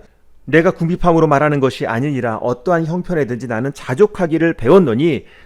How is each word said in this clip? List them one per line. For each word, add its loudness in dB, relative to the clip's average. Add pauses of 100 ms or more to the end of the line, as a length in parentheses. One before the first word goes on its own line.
(460)
"내가 2
궁핍함으로 2
말하는 2
것이 0
아니니라. -2
어떠한 -2
형편에든지 -4
나는 -4
자족하기를 0
배웠노니 2 (200)